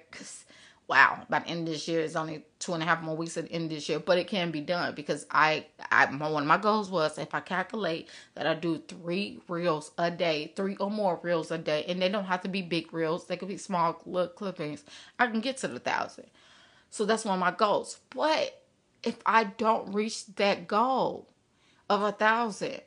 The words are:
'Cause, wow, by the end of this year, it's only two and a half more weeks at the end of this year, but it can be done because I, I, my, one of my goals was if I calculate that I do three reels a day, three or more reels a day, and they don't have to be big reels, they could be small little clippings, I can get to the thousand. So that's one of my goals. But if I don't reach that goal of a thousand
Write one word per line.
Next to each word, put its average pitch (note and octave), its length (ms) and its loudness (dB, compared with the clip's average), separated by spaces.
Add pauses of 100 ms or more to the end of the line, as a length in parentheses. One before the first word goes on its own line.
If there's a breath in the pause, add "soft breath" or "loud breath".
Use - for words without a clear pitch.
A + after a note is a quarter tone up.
(120)
'Cause, - 340 -18 (420 loud breath)
wow, C3+ 420 6
by D3+ 100 2
the D3+ 80 -4
end E3 200 -4
of D#3+ 60 -4
this D3+ 140 -6
year, E3 140 0
it's D#3 160 -4
only D#3 260 -6 (160)
two F3+ 140 -6
and D#3+ 100 -2
a - 20 -2
half E3+ 160 2
more D#3+ 140 -4
weeks E3 220 -6
at D#3 100 -4
the - 60 -18
end E3+ 120 -2
of D#3 60 -4
this D3+ 160 -6
year, D3+ 120 0
but F3+ 180 4
it F3+ 100 0
can F3 240 -2
be D#3 80 -4
done D3+ 340 -2
because D3 380 -6
I, D#3 340 2 (240)
I, C3+ 180 6
my, D3 220 -4
one D3+ 140 0
of D3 40 0
my E3 100 6
goals G#3 320 0
was D#3 280 0
if D3+ 160 -6
I D3+ 60 -4
calculate F#3 680 -4 (260 loud breath)
that C#3+ 100 -4
I D#3+ 100 2
do D#3+ 220 -2 (100)
three F3+ 600 -6
reels E3+ 500 -2
a E3+ 140 2
day, D#3+ 440 -2
three G3 200 -4
or G3+ 160 -4
more G3 320 4
reels E3+ 260 2
a D#3+ 80 -2
day, D3+ 300 0
and F3+ 140 -2
they F#3 80 4
don't G3 160 0
have F#3 160 0
to G3+ 80 -6
be F#3+ 120 -2
big E3 320 -2
reels, E3 320 0
they F3+ 120 -4
could F#3 100 -8
be F#3+ 100 -8
small E3+ 480 0
little F3+ 220 0
clippings, F3 560 -8 (340 loud breath)
I B3 100 4
can A3+ 120 -2
get C4 200 -4
to F#3+ 100 -4
the A#2+ 100 -8
thousand. - 480 -4 (640 soft breath)
So - 160 -4
that's A3 180 2
one G3 120 0
of F#3 40 0
my F3 120 4
goals. G3 480 0 (140)
But - 480 0 (400)
if A3+ 140 -4 (100)
I A3 200 6
don't G#3+ 500 0
reach A3 300 -2 (100)
that G3 320 2
goal A3+ 600 2 (640 soft breath)
of G3+ 120 4
a G#3 100 2
thousand A3 760 0